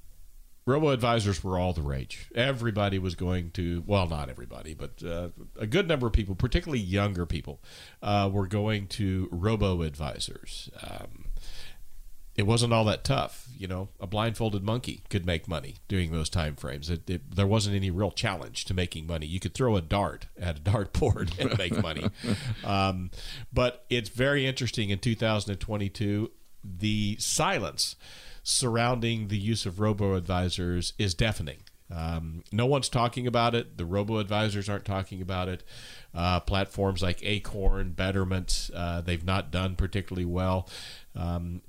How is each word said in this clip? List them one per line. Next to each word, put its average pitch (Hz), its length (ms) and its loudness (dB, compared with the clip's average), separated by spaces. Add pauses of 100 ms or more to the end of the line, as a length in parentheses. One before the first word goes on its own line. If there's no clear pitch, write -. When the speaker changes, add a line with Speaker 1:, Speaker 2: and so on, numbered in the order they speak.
(680)
Speaker 1:
robo-advisors 120 760 4
were 92 140 0
all 90 160 2
the 78 80 -2
rage. 69 540 -4
Everybody 113 640 2
was 90 160 -2
going 90 360 0
to, 85 360 -2
well, 98 200 4
not 73 220 -4
everybody, 64 460 -12
but, - 280 -10
uh, 85 260 -4 (300)
a 107 60 -2
good 165 220 2
number 143 180 2
of 110 80 2
people, 98 220 2
particularly 143 480 2
younger 95 420 2
people, 76 340 -6 (440)
uh, 101 280 4
were 98 160 2
going 104 420 0
to 95 420 0
robo-advisors. 87 1400 0 (180)
Um, - 380 -10 (1080)
it 104 100 2
wasn't 117 280 4
all 113 100 6
that 107 220 2
tough. - 420 0 (100)
You 98 80 -8
know, 92 220 -4 (100)
a - 80 -10
blindfolded 107 560 0
monkey 107 480 -2
could 92 160 0
make 85 220 0
money 76 300 -6 (100)
during 90 240 2
those 80 180 0
time 76 280 0
frames. 73 320 -8
It, 87 200 -4
it, 90 240 -4
there 98 140 4
wasn't 104 300 4
any 98 120 2
real 90 220 0
challenge 85 540 -4
to - 80 -2
making 87 340 -2
money. 80 180 -2
You 87 140 -4
could 90 140 -4
throw 120 240 4
a 87 40 4
dart 85 440 0 (120)
at 85 200 -2
a 73 40 -10
dartboard 98 800 2
and 123 180 2
make 92 240 0
money. 82 280 -2 (260)
Speaker 2:
<laughs> 113 300 -6
Speaker 1:
Um, 95 460 2 (420)
but 123 360 2
it's 120 200 0
very 135 360 2
interesting 117 440 0
in 98 100 2
two 113 160 2
thousand 107 360 2
and 98 100 -4
twenty-two, 104 720 0 (300)
the 107 580 0
silence 156 760 0 (480)
surrounding 117 880 2
the 107 80 0
use 104 280 0
of 95 140 -4
robo-advisors 90 1200 2
is 101 160 2
deafening. 101 460 0 (340)
Um, 82 580 -4
no 110 140 2
one's 135 240 2
talking 123 380 2
about 117 280 4
it. - 220 -2
The 87 80 -4
robo-advisors 104 800 0
aren't 101 180 -4
talking 95 360 -2
about 92 260 -2
it. 90 160 -6 (500)
Uh, 87 260 4
platforms 98 640 2
like 90 220 2
Acorn, 95 680 2
Betterment, 92 800 0
uh, 87 280 -2
they've 85 220 0
not 95 280 0
done 92 240 0
particularly 92 500 0
well. 92 420 2 (480)
Um, 87 540 -4